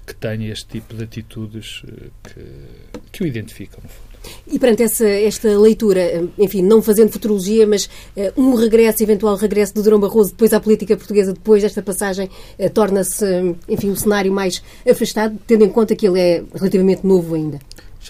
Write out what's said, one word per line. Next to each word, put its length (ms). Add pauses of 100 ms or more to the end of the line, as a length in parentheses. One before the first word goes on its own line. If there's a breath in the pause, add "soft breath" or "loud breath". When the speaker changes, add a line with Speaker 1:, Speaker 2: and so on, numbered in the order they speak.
Speaker 1:
que 80
tenha 380
este 140
tipo 280
de 100
atitudes, 840
eh, 200 (140)
que, 220 (680)
que 100
o 40
identificam, 560
no 60
fundo. 180 (400 loud breath)
Speaker 2:
E 120
perante 240
essa, 260
esta 400 (100)
leitura, 680 (100)
enfim, 220
não 220
fazendo 280
futurologia, 560
mas, 220 (280 loud breath)
eh, 200
um 180
regresso, 480
eventual 340
regresso 360
de 100
Durão 160
Barroso 340
depois 200
à 80
política 360
portuguesa, 360
depois 300
desta 180
passagem, 480 (300 loud breath)
eh, 100
torna-se, 560 (440)
enfim, 220
um 60
cenário 360
mais 300 (260 soft breath)
afastado, 580
tendo 180
em 60
conta 260
que 100
ele 140
é 220 (120)
relativamente 520
novo 280
ainda? 240 (520 soft breath)